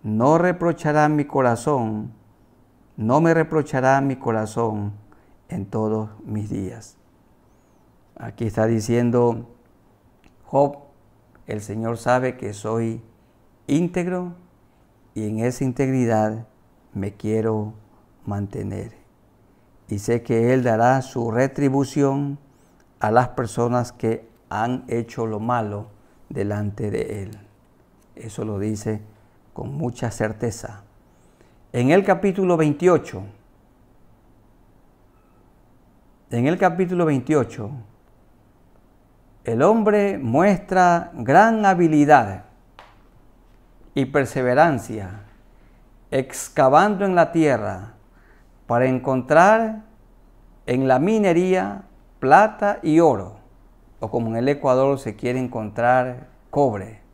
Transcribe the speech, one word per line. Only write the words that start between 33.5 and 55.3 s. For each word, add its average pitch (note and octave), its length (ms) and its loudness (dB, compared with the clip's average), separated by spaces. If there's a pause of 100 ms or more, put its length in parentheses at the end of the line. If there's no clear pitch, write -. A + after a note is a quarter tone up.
en A#2+ 160 0
el F3 120 0
capítulo F3+ 480 0
veintiocho, B2+ 640 -2 (1700)
el A#2 180 0
hombre G#3 560 2
muestra F3 960 2
gran G3+ 500 4
habilidad D3 800 4 (1500)
y C#3 100 0
perseverancia, B2 1160 0 (880)
excavando D#3 960 2
en F#3 80 0
la E3+ 180 4
tierra A2 600 0 (720)
para A#2+ 180 2
encontrar D3+ 1000 2 (840)
en C3 200 0
la B2+ 120 4
minería F#3 840 2 (360)
plata G3+ 600 4
y D#3+ 180 4
oro, G#2 360 2 (600)
o G#2+ 120 -8
como A#2 180 -2
en A2+ 80 -4
el B2 120 0
Ecuador C#3 500 2
se A2 180 -8
quiere B2 220 -4